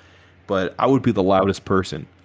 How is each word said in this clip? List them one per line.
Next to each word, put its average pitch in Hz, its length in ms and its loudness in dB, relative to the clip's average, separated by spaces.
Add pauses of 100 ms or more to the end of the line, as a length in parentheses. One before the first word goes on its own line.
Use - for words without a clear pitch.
(480)
but 95 320 -2
I 113 60 2
would 131 160 2
be 120 100 0
the 98 120 0
loudest 95 420 0
person. 92 420 -2 (180)